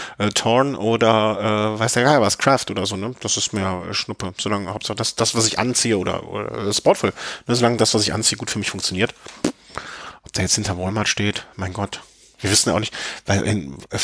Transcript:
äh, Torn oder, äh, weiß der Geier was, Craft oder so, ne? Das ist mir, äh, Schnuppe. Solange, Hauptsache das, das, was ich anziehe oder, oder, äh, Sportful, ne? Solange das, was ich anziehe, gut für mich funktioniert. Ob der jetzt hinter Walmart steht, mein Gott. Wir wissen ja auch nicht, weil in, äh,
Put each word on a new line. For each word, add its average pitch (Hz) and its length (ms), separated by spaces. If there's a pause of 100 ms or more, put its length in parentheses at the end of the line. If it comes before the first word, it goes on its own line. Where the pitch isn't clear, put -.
(180)
äh, 104 140
Torn 127 440
oder, 110 1000
äh, 107 40
weiß 113 140
der 123 100
Geier 139 180
was, 98 160
Craft - 340
oder 98 140
so, 101 120
ne? 110 240
Das - 160
ist - 160
mir, 95 360
äh, 95 40
Schnuppe. 95 440
Solange, 101 360
Hauptsache 107 240
das, 110 180
das, 113 180
was 113 140
ich 104 120
anziehe 120 380
oder, 87 300
oder, 107 400
äh, 107 60
Sportful, - 400 (340)
ne? 120 80
Solange 120 220
das, 110 160
was 110 100
ich 101 100
anziehe, 107 240
gut - 140
für - 80
mich 98 100
funktioniert. 98 440 (1080)
Ob - 100
der 101 100
jetzt 92 120
hinter 101 220
Walmart 101 300
steht, - 380 (100)
mein 92 180
Gott. 101 280 (380)
Wir 101 120
wissen - 180
ja 87 60
auch 104 40
nicht, 107 140 (340)
weil 98 160
in, 78 340 (140)
äh, 98 120